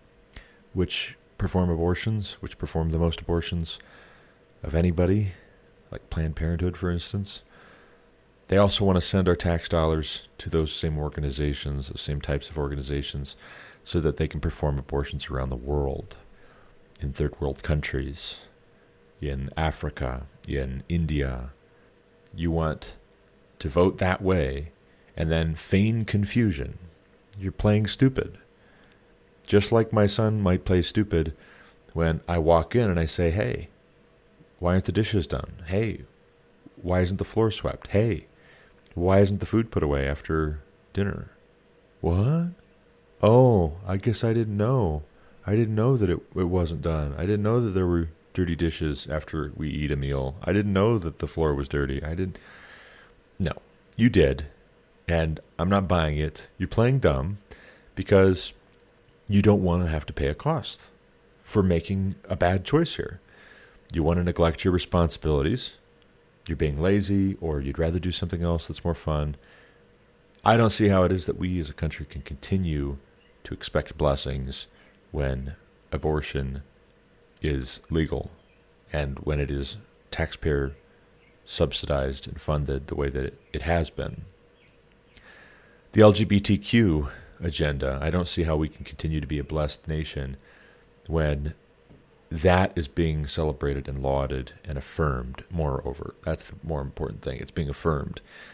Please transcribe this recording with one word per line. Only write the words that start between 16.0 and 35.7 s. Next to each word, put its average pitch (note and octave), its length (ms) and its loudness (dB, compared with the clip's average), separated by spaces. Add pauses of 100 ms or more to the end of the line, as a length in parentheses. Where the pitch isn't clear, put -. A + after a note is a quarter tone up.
in C#2 140 -6
third D2 260 -4
world C#2 220 -4
countries, C#2 800 -4 (800)
in C2+ 340 -6
Africa, C#2 720 -4 (220)
in C2 420 -4
India. C#2 640 -2 (840)
You E2 160 -2
want D#2+ 440 -2 (640)
to - 100 -6
vote F2 300 4
that F#2 220 0
way D#2 500 0 (440)
and D#2+ 160 0
then D#2+ 240 0
feign A2 480 2
confusion. G2+ 720 -2 (640)
You're F#2+ 120 -4
playing G#2 360 4
stupid. - 500 0 (1080)
Just G#2 240 4
like A2+ 220 4
my G#2 120 6
son A2 360 2
might F#2 240 2
play F#2 160 4
stupid E2+ 520 0 (600)
when D#2+ 340 0
I E2+ 120 0
walk E2 360 4
in A#2 140 4
and E2+ 100 2
I E2 60 2
say, E2 260 0
"Hey, G#2 380 -2 (880)
why F2 140 2
aren't F#2 120 2
the - 60 -2
dishes G2 360 0
done? - 400 -8
Hey, G2 340 -2 (800)